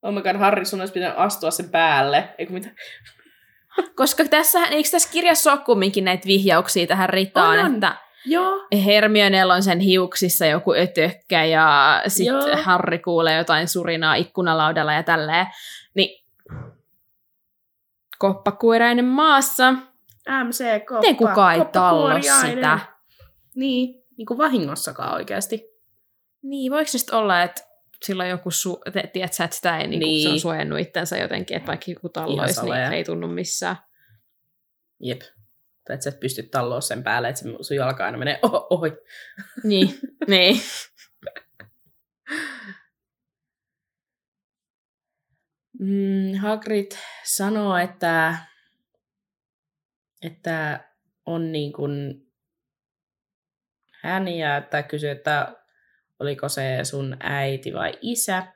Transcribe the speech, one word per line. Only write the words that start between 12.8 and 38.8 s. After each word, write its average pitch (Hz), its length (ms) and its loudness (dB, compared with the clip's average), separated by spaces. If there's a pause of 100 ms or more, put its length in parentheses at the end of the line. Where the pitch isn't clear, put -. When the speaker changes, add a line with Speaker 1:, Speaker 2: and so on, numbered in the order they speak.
Speaker 2:
kuulee 165 400 0
jotain 165 300 0
surinaa 165 460 -2
ikkunalaudalla 160 760 0
ja 156 100 0
tälleen. 160 440 0 (480)
Niin - 300 -2 (1900)
koppakuirainen 226 840 2
maassa. 262 680 4
Speaker 1:
M - 800 -6
C 226 360 -2
koppa, 233 140 -2
Speaker 2:
Miten 269 160 4
kukaan 202 380 6
ei 170 60 2
Speaker 1:
koppakuoriainen. 165 1000 4
Speaker 2:
tallo 156 160 4
sitä? - 0 - (800)
Speaker 1:
Niin, 254 480 -2 (140)
niinku 233 200 -6
vahingossakaan 202 760 -2
oikeasti. 196 480 -6 (800)
Speaker 2:
Niin, 269 300 -6
voiko 302 180 -2
se 254 80 -4
sit - 120 -6
olla, 202 320 2
että 175 200 -4 (420)
sillä 185 180 -6
on 180 60 -4
joku 180 220 -6
su-, - 420 -6
te-, 196 200 -6
tiedät 185 200 -6
sä, - 120 -4
että 165 120 -8
sitä 170 220 -2
ei, - 80 -4
niinku, 160 200 -2 (160)
se 151 60 2
on 151 40 2
Speaker 1:
Niin. 151 80 0
Speaker 2:
suojannut 156 380 -4
itsensä 170 400 -6
jotenkin, - 380 -6
että 165 100 -10
vaikka - 240 -8
joku 175 160 -14
Speaker 1:
Ihan 165 60 -12
Speaker 2:
tallois, 160 360 -4
niin - 60 -2
Speaker 1:
salee. 120 420 -4
Speaker 2:
ei 170 80 -6
tunnu 170 240 -8
missään. 180 480 -6 (1200)
Speaker 1:
Jep. 127 200 -8 (640)
Tai - 80 -10
että 135 100 -12
sä 143 60 -4
et 135 100 -14
pysty 123 220 -6
talloa 120 380 -4
sen 117 220 -8
päälle, 120 260 -2
että 127 120 -8
se - 80 -12 (120)
sun - 160 -6
jalka 131 280 -4
aina 117 140 -6
menee 131 240 -4
o-, - 280 0
ohi. 165 200 -2 (760)